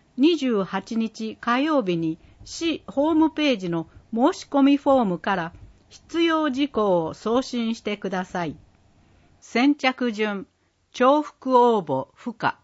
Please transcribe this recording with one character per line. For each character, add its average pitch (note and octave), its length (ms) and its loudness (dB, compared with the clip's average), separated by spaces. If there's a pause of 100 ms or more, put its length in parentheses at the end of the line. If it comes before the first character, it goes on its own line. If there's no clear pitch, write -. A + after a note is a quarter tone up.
(180)
二 D#4+ 180 4
十 A#3+ 260 0
八 G3 360 -6
日 A3 420 -6
火 A#3+ 200 0
曜 D4 220 0
日 F3+ 140 -2
に E3 220 -4 (260)
市 - 420 -6
ホ D4+ 260 0
ー - 20 2
ム D#4 160 4
ペ D4 240 0
ー - 20 -2
ジ F#3 140 -6
の E3 180 -4 (260)
申 C4+ 200 2
し - 120 -18
込 C#4 140 0
み C#4 160 6
フ C#4 140 0
ォ C4+ 100 4
ー A3+ 60 2
ム F3 120 -2
か G3 180 -4
ら E3+ 160 -6 (360)
必 - 320 -8
要 D#4+ 300 0
事 C#4 180 -2
項 F#3 380 0
を - 80 -10
送 A#3 260 -2
信 A#3 340 -4
し - 60 -10
て G#3 160 -6
く G3+ 140 -8
だ F#3 160 -4
さ F3 180 -6
い。 D3 140 -8 (800)
先 C#4 340 2
着 B3+ 380 -2
順、 G3+ 340 -4 (460)
重 C#4 300 4
複 C4 360 0
応 A#3 240 4
募 C3+ 300 -4
不 - 220 -12
可。 - 300 -4